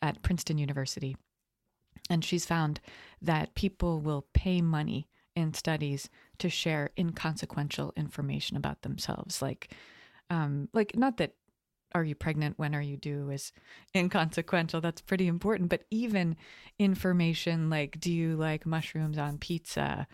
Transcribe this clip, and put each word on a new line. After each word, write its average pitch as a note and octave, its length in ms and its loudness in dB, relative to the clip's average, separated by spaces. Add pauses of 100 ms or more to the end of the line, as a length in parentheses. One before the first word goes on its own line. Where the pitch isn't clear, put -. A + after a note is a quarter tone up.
at D3 220 -2
Princeton E3 340 0
University, C#3 580 -2 (920)
and E3 160 2
she's F3 200 0
found D#3 360 0 (400)
that D#3 340 0
people F3 460 0
will D3 320 -2
pay F3+ 280 4
money D#3 460 0 (300)
in D#3+ 160 0
studies D3+ 560 0 (300)
to F3+ 100 0
share D#3 480 0
inconsequential D3+ 960 -2
information C#3+ 640 -4
about - 240 -4
themselves, - 600 -6
like, - 300 -6 (580)
um, C#3+ 440 0
like, G#3+ 240 2
not B3 200 4
that - 180 0 (580)
"Are E3+ 100 2
you D3+ 120 -2
pregnant? D3+ 440 -2
When D3+ 160 -2
are D3 60 -2
you C#3+ 160 -4
due?" C#3+ 320 -6
is C#3 240 -6 (420)
inconsequential. E3+ 840 2
That's E3 200 -2
pretty F#3+ 260 2
important. F3+ 420 2
But F3 200 0
even G#3 460 2 (440)
information E3+ 920 4
like, D3+ 300 -2
"Do F3 120 0
you E3 240 2
like D#3 300 0
mushrooms D#3 520 -2
on D3 200 -2
pizza?" D3 760 -2